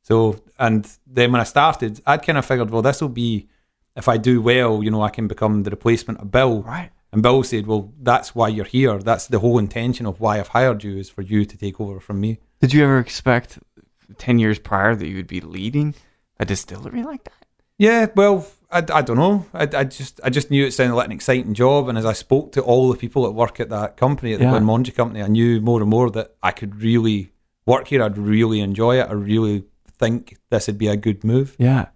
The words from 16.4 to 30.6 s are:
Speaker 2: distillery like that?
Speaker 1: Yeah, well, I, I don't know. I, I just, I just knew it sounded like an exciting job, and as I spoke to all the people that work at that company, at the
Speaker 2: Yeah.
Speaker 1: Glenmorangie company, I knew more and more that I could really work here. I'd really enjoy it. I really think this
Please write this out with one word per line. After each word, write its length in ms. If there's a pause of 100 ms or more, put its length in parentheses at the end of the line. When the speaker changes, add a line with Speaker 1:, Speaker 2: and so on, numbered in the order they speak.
Speaker 2:
distillery 580
like 200
that? 220 (320)
Speaker 1:
Yeah, 380
well, 300 (260)
I, 120 (100)
I 80
don't 160
know. 360
I, 100 (100)
I 100
just, 400
I 60
just 220
knew 140
it 80
sounded 220
like 100
an 60
exciting 420
job, 340
and 100
as 80
I 80
spoke 400
to 80
all 300
the 60
people 260
that 80
work 280
at 100
that 280
company, 360
at 60
the 60
Speaker 2:
Yeah. 80
Speaker 1:
Glenmorangie 420
company, 260
I 60
knew 340
more 200
and 80
more 220
that 320
I 80
could 300
really 500 (340)
work 220
here. 160
I'd 140
really 420
enjoy 400
it. 100
I 40
really 520 (340)
think 380 (120)
this 180